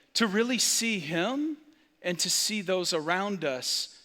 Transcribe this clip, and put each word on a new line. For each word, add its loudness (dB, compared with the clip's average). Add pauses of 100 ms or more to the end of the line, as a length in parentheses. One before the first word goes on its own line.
(140)
to 2
really 2
see 2
him -2 (460)
and -2
to 0
see 0
those 0
around 0
us -2 (160)